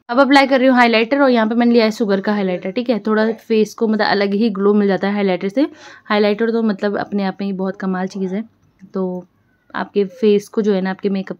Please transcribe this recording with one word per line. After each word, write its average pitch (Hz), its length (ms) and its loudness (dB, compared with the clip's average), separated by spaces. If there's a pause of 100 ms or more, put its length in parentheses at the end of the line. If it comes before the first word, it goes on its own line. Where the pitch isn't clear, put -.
अब 240 100 0
अप्लाई 269 280 6
कर 269 120 4
रही 254 80 4
हूँ 262 80 4
हाइलाइटर, 233 460 2
और 269 80 4
यहाँ 226 180 2
पे 226 80 -4
मैंने 240 180 2
लिया 226 120 4
है 220 60 0
सुगर 202 300 -2
का 208 120 -2
हाइलाइटर, 190 380 -4
ठीक 240 180 -4
है। 214 100 0
थोड़ा 214 320 0
फेस 220 420 0
को 233 140 -2
मतलब 214 180 0
अलग 196 280 0
ही 220 160 0
ग्लो 196 240 0
मिल 202 140 2
जाता 190 200 -2
है 202 60 -2
हाइलाइटर 196 360 -2
से। 277 180 0 (380)
हाइलाइटर 214 460 0
तो 226 120 -2
मतलब 208 340 -2
अपने 202 260 -4
आप 190 180 -6
में 196 60 -6
ही 196 60 -6
बहुत 190 240 -6
कमाल 190 300 -4
चीज़ 190 280 -6
है, 220 80 -6 (500)
तो 180 320 -6 (480)
आपके 196 320 -4
फेस 208 420 0
को - 140 -4
जो 202 120 0
है 185 80 -2
ना, 190 80 -4
आपके 190 200 -6
मेकअप 190 300 -6